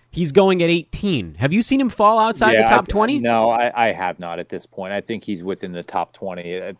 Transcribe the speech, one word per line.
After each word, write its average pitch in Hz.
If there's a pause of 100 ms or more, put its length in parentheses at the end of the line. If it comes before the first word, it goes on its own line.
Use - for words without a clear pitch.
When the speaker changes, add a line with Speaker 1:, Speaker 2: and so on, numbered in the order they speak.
(100)
Speaker 1:
he's 165
going 185
at 170
eighteen. 165
Have 135
you 226
seen 269
him 262
fall 220
outside 220
Speaker 2:
Yeah, 110
Speaker 1:
the 113
top 117
Speaker 2:
I, -
Speaker 1:
twenty? 226
Speaker 2:
no, 117
I, 117
I 101
have 87
not 85
at 85
this 92
point. 95
I 101
think 107
he's 95
within 92
the 87
top 87
twenty. 90
Uh, 95